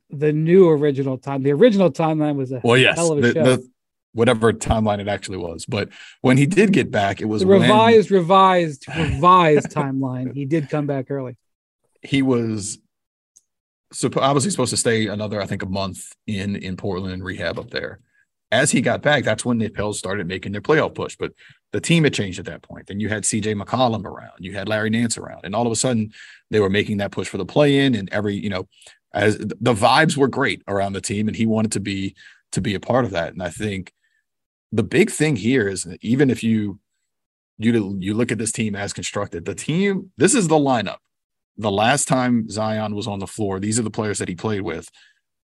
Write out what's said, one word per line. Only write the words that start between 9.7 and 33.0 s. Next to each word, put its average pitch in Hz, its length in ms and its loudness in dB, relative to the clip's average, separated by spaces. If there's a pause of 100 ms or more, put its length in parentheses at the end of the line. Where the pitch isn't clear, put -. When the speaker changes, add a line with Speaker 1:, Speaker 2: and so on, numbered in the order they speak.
Speaker 1:
He 143 120 -6
did 147 240 -2
come 151 180 -4
back 139 240 -6
early. 131 260 -8 (640)
Speaker 2:
He 139 200 -2
was 117 580 -2 (1120)
suppo-, 135 280 -2
obviously 139 300 2
supposed 123 200 -2
to 107 60 -4
stay 110 300 0
another, 104 340 -6
I 95 40 -4
think, 95 180 -8
a 98 40 -8
month 95 320 -6 (260)
in, 101 300 -6
in 92 220 -8
Portland 95 360 -6
and 92 100 -10
rehab 85 360 -6
up 76 100 -14
there. - 300 -10 (520)
As 131 200 2
he - 80 2
got 107 220 -2
back, 143 220 2
that's 110 200 -2
when 120 140 -2
the 110 120 -2
Pels 104 300 -6
started 92 280 -6
making 95 260 -8
their 104 80 -8
playoff 139 340 0
push. 85 220 -10
But 85 160 -8 (400)
the 107 80 -4
team 165 240 2
had 131 80 2
changed 98 260 -6
at 87 60 -12
that 80 160 -14
point. - 260 -20
Then 98 140 -10
you 104 80 -4
had 107 160 -4
C 110 160 -2
J 107 120 -4
McCollum 110 520 -2
around. 58 340 -16
You 90 140 -12
had 101 160 -8
Larry 107 220 -2
Nance 113 260 0
around. - 260 -14
And 95 120 -8
all 117 100 0
of 117 60 0
a 110 40 -2
sudden, 113 380 -2 (380)
they 107 100 2
were 98 80 2
making 104 280 0
that 101 140 -4
push 95 160 -8
for - 100 -8
the 95 80 -4
play-in. 139 500 2
And 98 180 -6
every, 104 220 -2
you 101 140 -4
know, 95 180 -6 (460)
as 104 220 2
th-, 110 240 -8
the 120 140 2
vibes 123 420 4
were 135 140 4
great 117 380 -4
around 98 260 -2
the 95 80 -6
team, 107 260 -2
and 95 80 -4
he 113 100 0
wanted 110 280 0
to 104 80 -2
be, 98 340 -6 (360)
to 104 100 -2
be 101 140 -2
a 92 40 -4
part 123 240 2